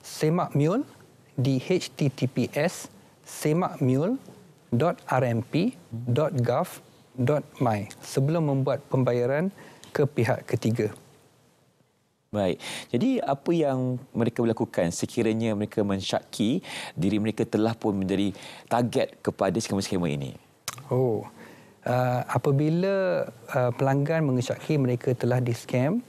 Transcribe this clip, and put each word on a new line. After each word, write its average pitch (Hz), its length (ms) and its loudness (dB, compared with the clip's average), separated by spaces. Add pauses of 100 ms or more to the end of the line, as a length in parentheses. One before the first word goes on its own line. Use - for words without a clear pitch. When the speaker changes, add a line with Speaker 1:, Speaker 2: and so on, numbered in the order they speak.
Speaker 1:
Semak 160 560 0
Mule 175 320 2 (480)
di 131 240 2
H - 320 0
T 151 160 0
T - 160 -4
P 233 320 0
S 160 320 -2 (320)
semakmule 156 960 0 (560)
dot 156 240 2 (160)
R 127 160 4
M 113 160 0
P 196 320 0 (160)
dot 123 480 0
gov 120 400 0 (400)
dot 143 240 2 (160)
my 107 240 0 (160)
sebelum 151 480 0
membuat 135 400 0
pembayaran 131 640 0 (400)
ke 139 160 2
pihak 117 400 -2
ketiga. 110 400 0 (1400)
Speaker 2:
Baik. 98 260 0 (300)
Jadi, 233 320 2
apa 147 320 -2
yang 131 480 0 (160)
mereka 117 240 0
lakukan 110 480 2
sekiranya 110 640 0
mereka 104 320 0
mensyaki 104 800 -2 (320)
diri 101 240 2
mereka 110 240 0
telah 113 320 0
pun 110 160 -2
menjadi 98 400 0 (400)
target 120 480 0
kepada 98 400 0
skema-skema 98 480 -2
ini? 71 260 -4 (580)
Speaker 1:
Oh, 120 320 0 (640)
uh, 123 400 0
apabila, 165 1000 0
uh, 123 460 -2
pelanggan 143 520 0
mengesyaki 127 500 0
mereka 123 400 2
telah 123 240 0
di-scam, 127 680 -2